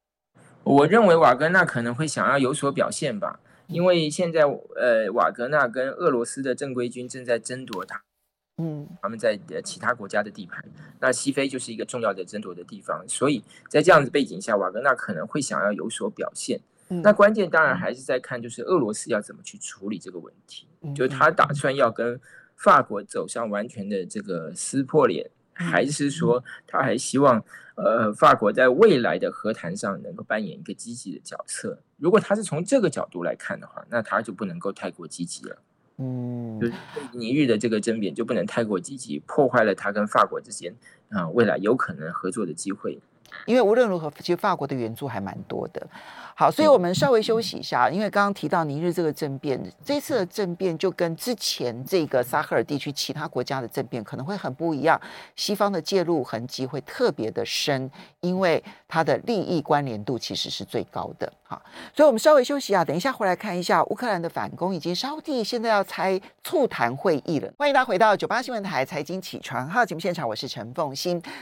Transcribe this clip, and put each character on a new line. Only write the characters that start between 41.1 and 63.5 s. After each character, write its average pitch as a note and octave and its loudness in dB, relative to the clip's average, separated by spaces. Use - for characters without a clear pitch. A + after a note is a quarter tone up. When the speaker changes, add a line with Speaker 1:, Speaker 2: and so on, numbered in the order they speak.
Speaker 1:
啊， F2+ -4
未 A#2 4
来 F2+ 2
有 G#2+ 2
可 - -4
能 D#2 -10
合 F#2 -6
作 A2 -6
的 D#2+ -6
机 - -8
会。 - -8
Speaker 2:
因 A3+ 2
为 B3+ 6
无 G#3 6
论 B3 6
如 F#3 0
何， D#3 -6
其 - -12
实 F3 2
法 F#3 0
国 C#3+ -4
的 C#3 -6
援 A#2 -4
助 C3+ -8
还 A2 -6
蛮 G2 -8
多 - -6
的。 - -10
好， - 4
所 D4+ 0
以 D#4 6
我 C4+ 8
们 F3+ 2
稍 C#4 2
微 A3+ 6
休 A3+ 0
息 - -6
一 - -10
下， B2 2
Speaker 1:
嗯。 A#2+ 2
Speaker 2:
因 G3 -2
为 G#3 -2
刚 G3+ 2
刚 G3+ 0
提 - -6
到 F3 0
尼 C#3+ -4
日 F3 0
这 F3 0
个 D#3 0
政 C#3 -6
变， C3+ -2
这 C#4+ 0
次 D4 -4
的 G3 0
政 F3 -4
变 F3+ -2
就 F#3 0
跟 E3+ -2
之 A#3+ -4
前 B2 -4
这 E3+ 2
个 B2+ 2
撒 D3 0
赫 D#3 -2
尔 A#2 2
地 D3 -4
区 C#3+ -6
其 - -6
他 D3+ -6
国 B2 -4
家 C3+ -4
的 A#2 -8
政 C3 -6
变 A#2 -8
可 A2 -12
能 B2 -8
会 G3+ -6
很 D#3 -6
不 E3 -2
一 C3+ -4
样， D3+ 4
西 - -4
方 G3+ 2
的 F#3 -2
介 F#3 0
入 D#3+ 0
痕 A#2 -6
迹 B2+ -6
会 C3 -6
特 A3 0
别 A2+ -4
的 G#2+ -4
深， C3+ -2
因 F3+ 0
为 E3+ 2
它 D#3+ 0
的 C3+ 4
利 A3 -2
益 D#3 -2
关 C#3+ 2
联 A2 -6
度 A#2+ -4
其 - -8
实 - -6
是 - -10
最 G2+ -4
高 - -8
的。 - -6
好， - -14
所 C#4+ 8
以 - 10
我 D4 10
们 A3 2
稍 D#4 6
微 C4+ 8
休 C#4+ -2
息 - 0
啊， F3 4
等 C#3+ -2
一 - 0
下 C4 0
回 A3 -2
来 F3+ 2
看 F#3+ -6